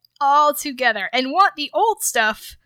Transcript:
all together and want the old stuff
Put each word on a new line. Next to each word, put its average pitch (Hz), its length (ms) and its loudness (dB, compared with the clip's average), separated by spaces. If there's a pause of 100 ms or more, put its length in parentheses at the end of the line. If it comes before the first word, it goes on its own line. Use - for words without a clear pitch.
(220)
all 294 320 4
together 247 580 -2
and 262 200 -2
want 370 240 2
the 294 180 -10
old 403 300 0
stuff - 520 -2 (100)